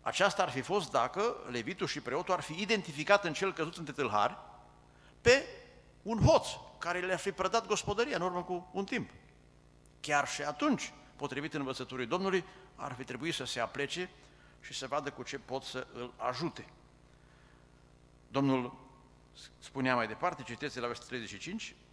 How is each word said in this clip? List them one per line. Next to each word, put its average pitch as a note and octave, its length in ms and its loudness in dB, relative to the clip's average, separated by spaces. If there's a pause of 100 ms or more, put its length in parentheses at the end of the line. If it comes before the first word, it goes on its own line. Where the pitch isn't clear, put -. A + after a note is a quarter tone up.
Aceasta F#3+ 420 4
ar E3 60 2
fi C3 120 -2
fost E3+ 300 -2
dacă C#3+ 440 2 (140)
levitul B2+ 380 -4
și C#3 140 -4
preotul D3 320 -2
ar E3+ 80 0
fi E3 200 -6
identificat G3 640 4
în E3 100 0
cel F#3+ 200 0
căzut E3 240 -4
între D3 160 -8
tâlhari G#2 440 2 (840)
pe C4 240 8 (560)
un G#3+ 200 0
hoț - 260 8 (300)
care F3 220 -2
le-ar F#3 200 0
fi G3 120 -2
prădat F#3 360 2
gospodăria G#3+ 480 0
în F3 60 0
urmă F3+ 220 0
cu F3 280 -6
un G3 140 -2
timp. - 240 -2 (920)
Chiar C#3+ 280 2
și - 140 -4
atunci, D3+ 520 0 (220)
potrivit C#3 380 -4
învățăturii C3 520 -4
Domnului, F3+ 380 0 (320)
ar C3+ 180 -8
fi B2 100 -10
trebuit C#3 300 -6
să C3 100 -4
se B2 160 -4
aplece C#3 500 -4 (500)
și - 140 -16
să C3+ 140 -6
vadă C#3 240 -2
cu B2 120 -12
ce C3+ 160 -8
pot C3 240 -8
să - 300 -8
îl B2 240 -10
ajute. B2 500 -4 (1600)
Domnul C3 500 2 (840)
spunea C3 360 2
mai A2+ 120 2
departe, C#3+ 360 -2
citeți B2 300 -6
de C3 60 -6
la A#2+ 80 -2
versetul - 220 -8
treizeci G#2+ 320 -8
și D#3 80 -8
cinci - 260 -8 (180)